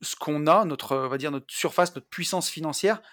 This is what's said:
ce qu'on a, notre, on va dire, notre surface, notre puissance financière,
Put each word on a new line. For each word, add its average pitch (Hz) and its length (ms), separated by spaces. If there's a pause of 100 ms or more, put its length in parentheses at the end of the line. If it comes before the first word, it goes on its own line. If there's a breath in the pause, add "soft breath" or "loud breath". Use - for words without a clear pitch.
ce - 160
qu'on 151 300
a, 190 180
notre, 143 320
on 131 120
va 135 100
dire, 147 120
notre 139 220
surface, 175 420
notre - 140
puissance 180 400
financière, 165 540 (100)